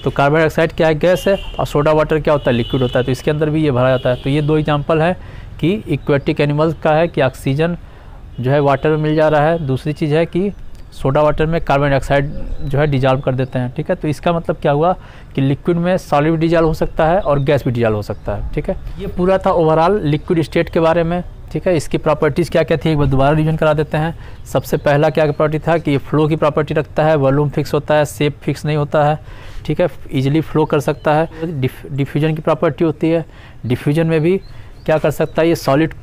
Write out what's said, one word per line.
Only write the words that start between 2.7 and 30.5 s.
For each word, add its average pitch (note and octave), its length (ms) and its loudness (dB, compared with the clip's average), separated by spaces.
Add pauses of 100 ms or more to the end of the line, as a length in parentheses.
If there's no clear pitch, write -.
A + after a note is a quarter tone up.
होता B2+ 180 0
है। B2 60 0
तो C3+ 60 -2
इसके C3+ 200 -2
अंदर D3+ 180 0
भी D#3 140 0
ये D3 80 2
भरा B2+ 180 2
जाता B2+ 200 0
है। B2 140 -2
तो C#3 60 -2
ये D3+ 120 2
दो D3+ 160 2
example D3+ 440 0
है E3+ 120 2 (460)
कि D#3 120 2 (180)
aquatic D3 520 0
animals D3 420 2
का D#3+ 80 2
है D#3+ 160 4
कि E3 140 -2
oxygen C#3+ 560 0 (640)
जो B2+ 120 0
है D3 80 4
water C#3 300 2
में D#3 80 2
मिल D#3 180 0
जा D#3 140 4
रहा D3+ 120 4
है, E3 240 2
दूसरी C3 280 -2
चीज़ D3+ 220 -2
है E3 100 2
कि F#3+ 260 -2 (420)
सोडा C#3 280 0
water D3+ 240 2
में E3 160 0
carbon C#3+ 280 2
dioxide C#3 420 0 (300)
जो C#3 180 -2
है D#3 80 2
dissolve C3+ 320 2
कर C3 160 -2
देते B2+ 240 -2
हैं, B2 140 -4
ठीक - 160 -6
है। F#3 60 2
तो E3 120 -6
इसका D#3+ 260 0
मतलब E3+ 280 -2
क्या D3+ 100 2
हुआ D#3+ 220 2 (420)
कि C#3 60 0
लिक्विड C#3 360 0
में F3 200 0
सॉलिड D3 340 0
भी E3 60 2
डिजॉल्व E3 300 4
हो D#3 60 2
सकता - 340 0
है F3 120 4
और D3+ 200 0
गैस C#3 260 2
भी C3+ 60 0
dissolve A#2 240 2
हो G#2 60 -2
सकता G#2 340 -6
है, - 180 -6
ठीक - 160 -4
है। C#3 60 -2 (240)
ये F#3+ 80 -8
पूरा F#3 300 2
था F#3+ 140 2
overall E3 500 4
liquid D3+ 400 0
state E3+ 280 -2
के F3+ 100 0
बारे E3 240 4
में, F3 200 -2 (280)
ठीक - 160 -4
है। F3+ 100 4
इसकी - 200 -2
properties D3+ 540 0
क्या E3 120 2
क्या D#3+ 140 0
थी, E3 120 0
एक D#3 80 2
बार C#3+ 100 2
दोबारा C3+ 240 4
revision D#3 240 2
करा D#3 180 2
देते D3+ 240 -2
हैं। D#3 160 -2 (320)
सबसे - 340 -2
पहला D3 300 4
क्या D#3 160 2
property D3+ 340 0
था D#3+ 180 0
कि D#3+ 140 -2
ये C#3 80 2
फ्लो D3+ 280 0
की D#3 80 2
property D3+ 380 0
रखता D#3 300 0
है, D#3+ 120 4
volume C#3 340 2
fix C#3+ 240 -4
होता D3+ 220 0
है, D3+ 100 4
shape D3 360 -2
fix - 240 -4
नहीं D3+ 120 0
होता D3 280 2
है, D3+ 140 2 (460)
ठीक D#3 160 0
है, F3 80 4 (220)
easily C#3 300 0
flow D#3 240 0